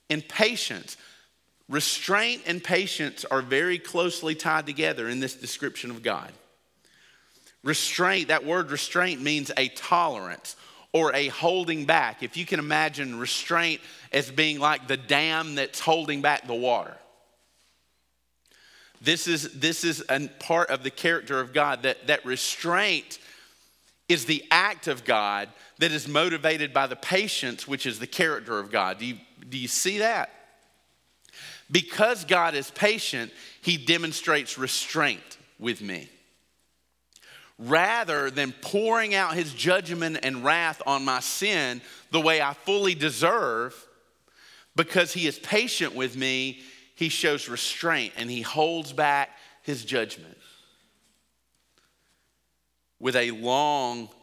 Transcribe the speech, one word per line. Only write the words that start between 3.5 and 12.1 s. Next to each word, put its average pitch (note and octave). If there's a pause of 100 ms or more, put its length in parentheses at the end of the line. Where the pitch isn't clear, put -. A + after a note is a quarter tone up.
closely E3+
tied D#3
together D3
in B2+
this C3
description -
of A2+
God. G2 (1300)
Restraint, E3+
that D3+
word D#3+
restraint E3+
means C#3+
a C3+
tolerance C3 (360)
or D#3+
a C#3
holding E3
back. C#3+